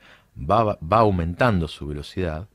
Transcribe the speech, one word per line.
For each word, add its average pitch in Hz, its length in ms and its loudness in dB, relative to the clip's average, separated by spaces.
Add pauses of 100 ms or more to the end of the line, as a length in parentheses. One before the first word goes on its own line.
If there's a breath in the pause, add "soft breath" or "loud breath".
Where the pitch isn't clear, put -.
(380 loud breath)
va, 104 440 0
va 95 160 2
aumentando 92 680 2
su - 180 -12
velocidad, 78 680 -6